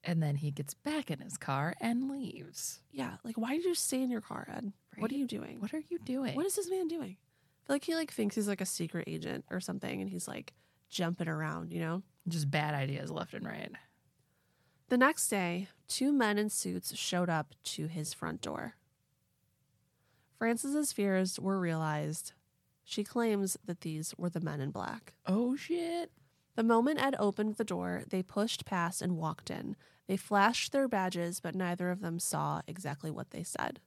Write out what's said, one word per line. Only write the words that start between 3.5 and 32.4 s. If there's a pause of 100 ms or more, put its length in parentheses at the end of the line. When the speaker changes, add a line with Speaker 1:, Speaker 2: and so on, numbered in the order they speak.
Speaker 2:
did
you
stay
in
your
car,
Ed? (260)
What
are
Speaker 1:
Right?
Speaker 2:
you
doing?
Speaker 1:
What
are
you
doing?
Speaker 2:
What
is
this
man
doing? (460)
I
feel
like
he,
like,
thinks
he's,
like,
a
secret
agent
or
something,
and
he's,
like, (360)
jumping
around,
you
know? (240)
Speaker 1:
Just
bad
ideas
left
and
right. (1160)
Speaker 2:
The
next
day, (200)
two
men
in
suits
showed
up (120)
to
his
front
door. (1600)
Francis's
fears
were
realized. (500)
She
claims
that
these
were
the
men
in
black. (120)
Speaker 1:
Oh,
shit. (440)
Speaker 2:
The
moment
Ed
opened
the
door,
they
pushed
past
and
walked
in. (320)
They
flashed
their
badges,
but
neither
of
them
saw